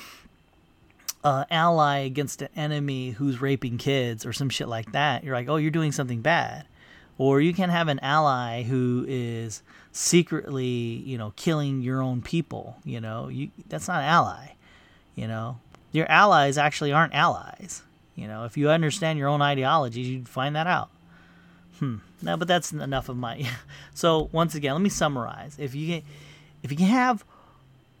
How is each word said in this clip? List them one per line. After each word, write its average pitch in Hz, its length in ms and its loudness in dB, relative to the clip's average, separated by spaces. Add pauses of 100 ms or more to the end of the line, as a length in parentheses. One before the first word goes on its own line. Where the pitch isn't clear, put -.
(1200)
an 139 260 2
ally 160 480 4
against 139 440 -4
an 139 120 -10
enemy 143 560 -2
who's 127 300 -2
raping 131 380 0
kids 123 480 0
or 120 60 -6
some 139 180 -2
shit - 180 -4
like 113 240 -6
that. 143 320 0
You're 135 100 -4
like, 120 140 -4
"Oh, 151 80 2
you're 156 140 2
doing 156 220 0
something 123 280 -4
bad." 135 460 0 (520)
Or 135 220 6
you 170 140 4
can't 180 180 0
have 170 160 2
an 139 120 0
ally 131 600 2
who 123 460 0
is 117 540 -6 (280)
secretly, 151 760 2
you 120 500 -4
know, 107 200 -8
killing 143 440 0
your 131 220 -2
own 127 180 -2
people, 120 640 -6
you 120 160 -8
know? 113 280 -8
You, 131 220 -8 (180)
that's 156 200 -8
not 165 140 -2
an 139 60 -2
ally, 117 440 2 (640)
you 120 120 -8
know? 113 320 -6 (340)
Your 156 180 0
allies 156 480 6
actually 147 340 0
aren't 156 220 4
allies. 151 680 -2 (320)
You 110 140 -12
know, 110 160 -10
if 117 140 -8
you 147 100 4
understand 160 500 2
your 139 100 0
own 147 120 2
ideologies, 135 680 2
you'd 127 200 -8
find 139 280 -4
that 160 100 0
out. 160 240 0 (880)
Hmm. 127 180 -4 (240)
No, 170 160 -2
but 170 120 -4
that's 175 240 2
enough 135 360 -6
of 127 80 -8
my, 123 300 -6 (240)
<laughs> - 240 -20
so 160 380 2
once 165 220 0
again, 143 200 -2
let 175 80 0
me 202 80 4
summarize. 143 680 -2
If 135 160 -8
you 156 200 -4
can, 156 80 -8 (600)
if 120 80 -8
you 143 60 -2
can 185 100 4
have, 247 380 4 (760)